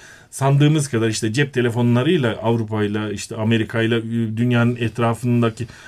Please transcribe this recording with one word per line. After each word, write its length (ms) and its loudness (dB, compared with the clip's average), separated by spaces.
sandığımız 560 2
kadar 220 0
işte 240 -2
cep 200 -2
telefonlarıyla 840 2
Avrupa'yla, 760 -2
işte 240 -10
Amerika'yla, 640 0
e, 400 -4
dünyanın 380 2
etrafındaki 920 -2